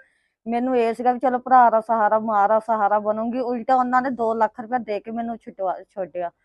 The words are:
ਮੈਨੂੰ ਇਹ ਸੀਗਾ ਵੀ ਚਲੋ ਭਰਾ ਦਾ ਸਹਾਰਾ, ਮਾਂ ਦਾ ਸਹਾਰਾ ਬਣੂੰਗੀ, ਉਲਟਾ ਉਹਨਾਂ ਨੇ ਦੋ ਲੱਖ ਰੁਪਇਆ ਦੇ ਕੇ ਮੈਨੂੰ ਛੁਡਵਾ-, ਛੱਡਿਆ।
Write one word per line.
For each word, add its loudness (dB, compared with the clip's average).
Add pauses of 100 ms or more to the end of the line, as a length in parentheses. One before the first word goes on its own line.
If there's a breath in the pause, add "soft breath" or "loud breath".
(480 soft breath)
ਮੈਨੂੰ -2
ਇਹ 0
ਸੀਗਾ 0
ਵੀ -2
ਚਲੋ 0
ਭਰਾ 6
ਦਾ 2
ਸਹਾਰਾ, 2
ਮਾਂ 0
ਦਾ 4
ਸਹਾਰਾ 0
ਬਣੂੰਗੀ, -4
ਉਲਟਾ -2
ਉਹਨਾਂ 2
ਨੇ -2
ਦੋ -2
ਲੱਖ -2
ਰੁਪਇਆ -6
ਦੇ -6
ਕੇ -14
ਮੈਨੂੰ -8
ਛੁਡਵਾ-, -8
ਛੱਡਿਆ। -10 (140)